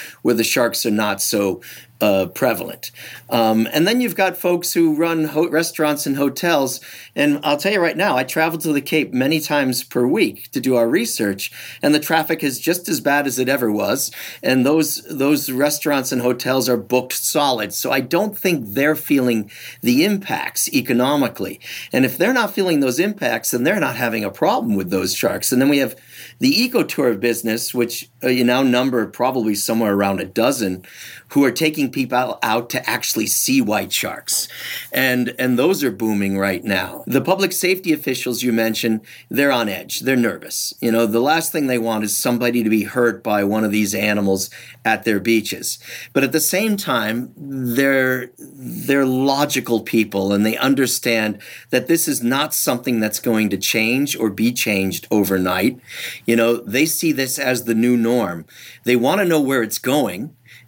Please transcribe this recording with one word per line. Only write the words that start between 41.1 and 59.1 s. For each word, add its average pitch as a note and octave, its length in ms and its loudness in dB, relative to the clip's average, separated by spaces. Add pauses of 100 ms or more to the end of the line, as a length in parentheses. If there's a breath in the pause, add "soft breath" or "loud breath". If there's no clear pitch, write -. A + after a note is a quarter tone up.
last D#3+ 300 0
thing D3+ 160 0
they B2+ 100 2
want A2+ 260 -2
is G2+ 140 -2
somebody A#2+ 460 0
to G#2+ 60 2
be G#2+ 140 4
hurt A#2+ 400 0
by G#2 200 2
one A2 200 2
of G#2+ 80 0
these G#2 240 0
animals G2+ 540 0 (340 loud breath)
at A2 200 0
their G#2 160 2
beaches. - 600 0 (320 loud breath)
But C3+ 120 2
at C#3 100 -2
the D#3+ 60 2
same G#3 360 0
time, A#2+ 640 -2
they're, C3 1000 0
they're C3+ 680 -2
logical C3+ 760 0
people, G2+ 520 0
and G2+ 120 4
they A2 120 0
understand A#2+ 800 0 (300 loud breath)
that B2 180 0
this E3+ 200 2
is C3+ 140 -2
not C3+ 320 0
something A#2+ 460 -2
that's G#2+ 200 -2
going A2 300 2
to G2+ 80 4
change A#2+ 600 0
or A2+ 120 0
be A2 220 0
changed G2 600 -2
overnight. F#2+ 680 2 (460 loud breath)
You A#2 100 4
know, A#2 220 4
they A#2+ 280 0
see D#3+ 260 0
this C3 280 -2
as B2+ 240 0
the A#2 120 0
new A#2+ 200 4
norm. A2 500 0 (380 loud breath)
They B2 140 2
want C#3 220 2